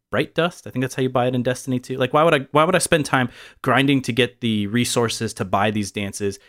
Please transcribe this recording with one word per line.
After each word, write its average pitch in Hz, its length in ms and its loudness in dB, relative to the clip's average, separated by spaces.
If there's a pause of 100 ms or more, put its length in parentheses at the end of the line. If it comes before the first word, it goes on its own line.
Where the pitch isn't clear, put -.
(100)
Bright 143 240 -2
Dust? 170 320 -4
I 101 60 -16
think 131 100 -4
that's 131 120 -4
how 135 100 -4
you 127 40 0
buy 127 180 0
it 127 80 0
in 123 80 0
Destiny 127 380 -2
two. 127 160 -10
Like, 127 160 -2
why 151 100 4
would 165 120 4
I, 139 60 2 (100)
why 151 140 4
would 185 100 2
I 165 60 4
spend 156 260 0
time 127 240 2 (320)
grinding 135 400 2
to 127 100 -4
get 120 300 0
the 107 240 0
resources 117 680 -2
to 101 140 -6
buy 101 240 0
these 104 200 -2
dances 101 480 -6 (100)